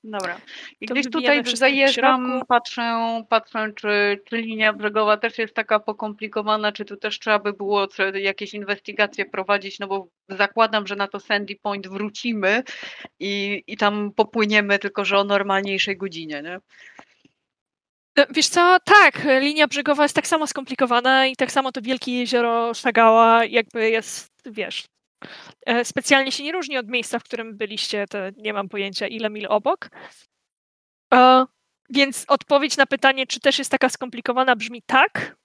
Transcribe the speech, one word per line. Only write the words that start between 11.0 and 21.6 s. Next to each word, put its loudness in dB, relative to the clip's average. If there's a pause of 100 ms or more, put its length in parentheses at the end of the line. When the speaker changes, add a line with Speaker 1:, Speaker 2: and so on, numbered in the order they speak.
Speaker 1:
to -12
Sandy -6
Point -8
wrócimy -2 (560)
i, -6
i -12
tam 0
popłyniemy, 0
tylko -6
że 0
o 2
normalniejszej -2
godzinie, -10
nie? -12 (1600)
Speaker 2:
E, 4
wiesz 2
co? 6
Tak, 8 (180)
linia 2
brzegowa 0
jest 0
tak 0
samo 0
skomplikowana 0
i -4
tak -2
samo 0